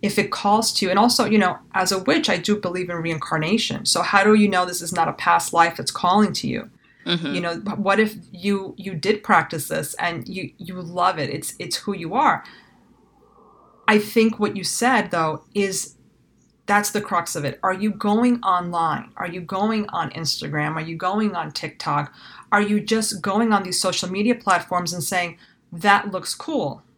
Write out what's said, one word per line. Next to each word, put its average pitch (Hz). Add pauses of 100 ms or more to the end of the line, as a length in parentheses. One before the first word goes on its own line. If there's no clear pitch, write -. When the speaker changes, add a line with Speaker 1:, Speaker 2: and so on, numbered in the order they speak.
Speaker 1:
if 208
it 202
calls 214
to 202
you, 180
and 185
also, 240
you 208
know, 185 (160)
as 190
a 190
witch, 302
I 185
do 208
believe 180
in 175
reincarnation. 165
So 175
how 196
do 214
you 208
know 202
this 170
is 165
not 170
a -
past -
life 170
that's -
calling 190
to -
you? - (360)
Speaker 2:
Mm-hmm. 170
Speaker 1:
You 175
know, 170 (200)
what 196
if 214 (160)
you, 190
you 185
did 196
practice 160
this 156
and 170
you, 185
you 180
love 175
it? 139
It's, -
it's 175
who -
you 165
are. 240 (1400)
I 214
think 220
what 208
you 190
said, 233
though, 160 (140)
is 196 (720)
that's 202
the 208
crux 175
of 147
it. -
Are 190
you 202
going 226
online? 175
Are 175
you 175
going 208
on 165
Instagram? 151
Are 160
you 165
going 190
on 156
TikTok? 147 (380)
Are 208
you 208
just 214
going 214
on 196
these 180
social 180
media 208
platforms 175
and 170
saying, 175 (320)
"That 202
looks 185
cool"? 190 (140)